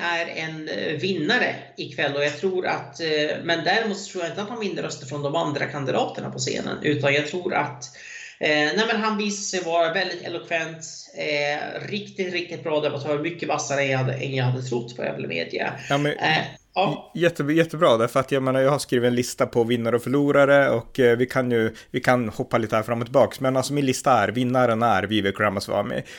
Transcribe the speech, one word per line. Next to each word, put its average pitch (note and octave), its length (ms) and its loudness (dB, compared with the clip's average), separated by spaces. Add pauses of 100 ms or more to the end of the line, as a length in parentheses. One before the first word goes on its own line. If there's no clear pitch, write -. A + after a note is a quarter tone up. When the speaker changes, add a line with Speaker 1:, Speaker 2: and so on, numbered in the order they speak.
Speaker 1:
är E3+ 260 -2
en, D#3+ 420 -8
eh, F3+ 300 -2
vinnare F3 560 0 (220)
ikväll C#3+ 380 -4
och C#3+ 80 0
jag D3+ 160 0
tror F3+ 280 0
att, D3+ 320 -6
eh, D3+ 440 0
men E3+ 200 0
däremot G3+ 420 0
tror F3+ 180 -6
jag D#3+ 80 -4
inte F#3+ 100 -8
att G#3+ 80 -8
han A#3 100 -8
vinner E3+ 240 -4
röster C#3 240 -10
från C#3+ 140 -6
de C#3+ 140 -2
andra D3+ 300 0
kandidaterna - 640 -4
på C3+ 100 -10
scenen, - 440 -4
utan C#3+ 300 2
jag D3 140 2
tror - 260 -4
att, C#3+ 300 -2 (560)
eh, D#3+ 100 2
nej, D3+ 340 2 (100)
men G#3+ 80 0
han G#3+ 160 0
visar G#3 400 -4
sig E3+ 80 -2
vara E3 280 2
väldigt F3+ 300 -2
eloquent, E3 600 -6 (340)
eh, D3 720 -2
riktigt, G3 440 -6
riktigt E3+ 300 -6
bra D#3 160 0
debattör, C#3+ 400 -2
mycket E3 300 -4
vassare C#3+ 320 -2
än C#3 80 0
jag C3 80 2
hade, C3 160 0
än C3+ 220 -6
jag B2+ 100 0
hade B2+ 180 0
trott, - 340 -4
vad - 100 -4
jag - 60 -4
vill - 140 -8
medge. - 440 -4 (180)
Speaker 2:
Ja, C#3+ 80 2
men D3 200 0
Speaker 1:
Eh, D#3 200 0 (380)
ja. - 400 -2
Speaker 2:
j-, D#3+ 80 -2
jätte-, E3 200 2 (100)
jättebra, D#3+ 440 4
därför A#2+ 220 2
att B2+ 120 -2
jag C3+ 120 2
menar, C3 180 2
jag C3+ 100 6
har C#3 80 2
skrivit B2 280 2
en B2 80 4
lista A#2+ 300 0
på A#2+ 180 2
vinnare A#2 320 2
och A#2 80 0
förlorare C#3 640 6
och, A#2 300 -2
eh, A#2+ 180 8
vi B2 80 2
kan B2 260 0
ju, A2+ 240 2 (160)
vi C3+ 80 -4
kan B2 300 2
hoppa B2 280 -2
lite A2+ 180 0
här G#2+ 80 2
fram A#2 160 -2
och A#2 80 -4
tillbaks, B2 320 4
men C3 180 2
alltså C3 160 0
min C#3+ 120 0
lista C3 260 2
är, G#2 160 6
vinnaren A#2+ 560 2
är G2+ 200 4
Vivek G2 360 0
Ramaswamy G#2 600 0 (180)